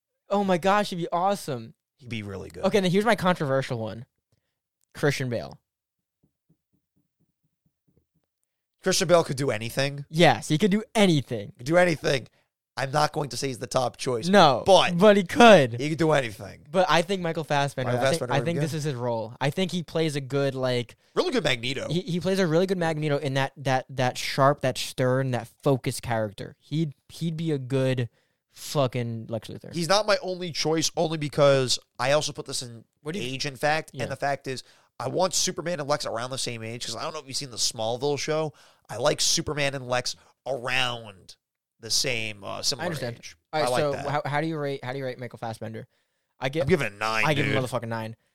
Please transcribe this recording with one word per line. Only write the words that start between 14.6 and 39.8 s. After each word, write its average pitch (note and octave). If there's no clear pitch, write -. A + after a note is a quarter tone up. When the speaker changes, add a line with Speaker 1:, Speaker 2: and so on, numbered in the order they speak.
Speaker 2:
But F3
Speaker 1:
but G#3
he G3+
could. F3+
Speaker 2:
he D3
could D#3+
do D#3
anything. G#2+
Speaker 1:
But F#3
I D#3
think F3+
Michael E3
Fassbender, C#3
Speaker 2:
Michael B2
Speaker 1:
I C3+
think, C3
Speaker 2:
Fassbender B2
Speaker 1:
I C#3
Speaker 2:
would B2
be D#3+
Speaker 1:
think E3+
Speaker 2:
good. D3+
Speaker 1:
this D3
is D3+
his D3+
role. A#2
I C3+
think F#3
he F3+
plays D#3+
a D3
good, C3+
like, B2+
Speaker 2:
Really D#4
good A#3+
Magneto. B2
Speaker 1:
he, E3
he F3
plays F#3
a F#3+
really E3+
good F#3+
Magneto D#3
in C3+
that, C3+
that, C3
that B2+
sharp, C#3+
that B2+
stern, C3
that A#2
focused C3+
character. G#2+
He'd, D3+
he'd E3
be D#3+
a D3
good C3
fucking A#2+
Lex A2+
Luthor. -
Speaker 2:
He's E3
not G#3
my G3+
only F3+
choice, D#3
only E3
because C#3
I B2
also D3
put D3+
this C3
in A#2
Speaker 1:
What D#3
do G3+
you B2
Speaker 2:
age, C3+
in C3+
fact. D3+
Speaker 1:
Yeah. C#3+
Speaker 2:
And C#3
the -
fact C#3+
is, C3
I B2
want E3
Superman F3
and C#3
Lex D3
around A#2
the C3
same A#2
age, A2+
'cause A2+
I G#2+
don't D#3+
know D#3
if C3
you've C3
seen C#3
the A2
Smallville B2
show. D#3
I G#2+
like C#3+
Superman C#3+
and B2+